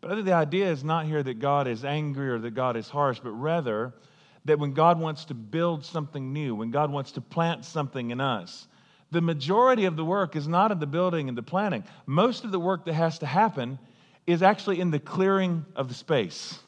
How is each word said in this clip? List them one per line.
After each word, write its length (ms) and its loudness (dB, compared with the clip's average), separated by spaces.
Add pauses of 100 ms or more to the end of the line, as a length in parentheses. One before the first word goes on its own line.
But 100 -6
I 40 -2
think 100 -4
the 80 4
idea 380 2
is 120 -4
not 220 0
here 160 0
that 180 -4
God 280 2
is 180 -4
angry 440 -2
or 100 0
that 160 -8
God 200 0
is 140 -6
harsh, 320 0
but 100 -8
rather 640 -2 (520)
that 120 4
when 160 -2
God 260 6
wants 260 -4
to 80 -10
build 520 -2
something 480 -6
new, 220 -2
when 160 -4
God 200 2
wants 220 -6
to 80 -6
plant 440 -2
something 460 -4
in 100 -4
us, 460 -4 (440)
the 100 2
majority 640 4
of 100 0
the 100 -2
work 300 0
is 120 -2
not 240 4
in 80 -2
the 80 -2
building 420 0
and 80 -6
the 60 -8
planting. 400 -2 (220)
Most 400 2
of 60 -4
the 80 0
work 260 0
that 80 -2
has 260 0
to 60 -6
happen 540 0 (480)
is 160 4
actually 360 4
in 120 2
the 80 2
clearing 680 2 (100)
of 120 -2
the 80 -8
space. 720 -2